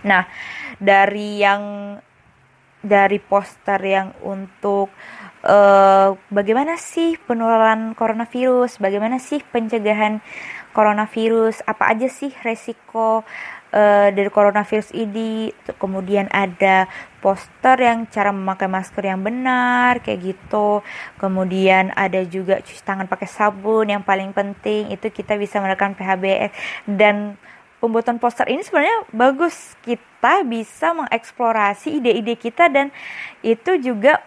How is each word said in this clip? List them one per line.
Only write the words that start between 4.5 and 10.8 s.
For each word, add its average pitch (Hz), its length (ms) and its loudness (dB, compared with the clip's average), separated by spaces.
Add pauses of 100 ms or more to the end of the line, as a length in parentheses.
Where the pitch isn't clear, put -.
eh, 196 720 6 (160)
bagaimana 226 480 0
sih 330 400 -2
penularan 220 800 0
coronavirus, 247 800 0
bagaimana 208 400 -2
sih 285 240 -6
pencegahan 214 800 -2 (560)
coronavirus, 220 880 0